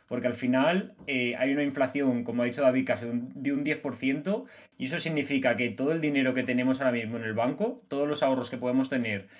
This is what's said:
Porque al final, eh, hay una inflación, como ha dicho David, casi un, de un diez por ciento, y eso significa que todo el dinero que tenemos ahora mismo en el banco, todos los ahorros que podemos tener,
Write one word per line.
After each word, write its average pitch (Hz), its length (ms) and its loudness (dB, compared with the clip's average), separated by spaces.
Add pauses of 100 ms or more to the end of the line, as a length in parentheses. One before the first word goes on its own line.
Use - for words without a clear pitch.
Porque 120 180 -2
al 120 80 0
final, 135 600 2 (120)
eh, 123 320 0
hay 135 140 2
una 147 100 0
inflación, 135 600 0
como 120 200 -2
ha - 20 2
dicho 123 160 -2
David, 131 260 4
casi 117 200 -2
un, 120 280 -4
de 139 160 -4
un 143 140 0
diez 151 140 0
por 123 180 -6
ciento, 147 480 -2 (320)
y 127 80 -6
eso 147 140 -4
significa 139 580 0
que 120 140 0
todo 135 220 -2
el 165 100 0
dinero 135 320 2
que 127 80 0
tenemos 127 380 0
ahora 131 120 2
mismo 117 240 -2
en 113 80 -6
el 110 80 -2
banco, 151 560 -2
todos 143 180 -2
los 147 160 -2
ahorros 131 280 2
que 123 80 -8
podemos 127 320 2
tener, 113 380 -2 (120)